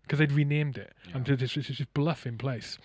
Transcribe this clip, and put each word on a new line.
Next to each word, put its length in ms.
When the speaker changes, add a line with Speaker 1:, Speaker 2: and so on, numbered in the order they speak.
Speaker 1:
'cause 120
they'd 120
renamed 460
it. 140
Speaker 2:
Yeah. 80
Speaker 1:
And 100
just, 280
just, 180
just 220
bluff 320
in 120
place 460